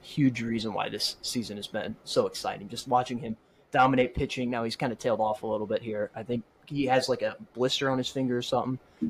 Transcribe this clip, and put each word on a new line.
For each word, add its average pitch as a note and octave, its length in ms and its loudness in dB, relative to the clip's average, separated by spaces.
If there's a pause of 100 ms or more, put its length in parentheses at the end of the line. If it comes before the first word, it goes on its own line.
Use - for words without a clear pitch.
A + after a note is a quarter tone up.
huge B2+ 400 4
reason A2+ 320 -2
why G2+ 140 0
this - 340 -4
season G#2+ 340 -4
has G2+ 120 -10
been - 340 -4
so A2+ 240 2
exciting. G2 420 -6
Just A#2+ 200 -10
watching B2 300 0
him A2+ 180 -6 (340)
dominate B2+ 440 6
pitching. B2 360 -2
Now A#2 140 -2
he's A2+ 120 -4
kind C3 160 -2
of G#2+ 60 -8
tailed A2 220 0
off G#2+ 240 0
a - 20 -4
little G#2+ 200 -2
bit G#2 160 0
here. G#2+ 320 -4
I A2 100 -8
think A#2+ 200 -2 (220)
he C#3+ 200 -2
has, B2+ 220 4
like, A#2+ 140 2
a G#2+ 140 -2 (180)
blister C3+ 360 2
on C3 80 2
his B2+ 100 -2
finger B2+ 280 0
or A#2+ 60 0
something. B2 360 0 (320)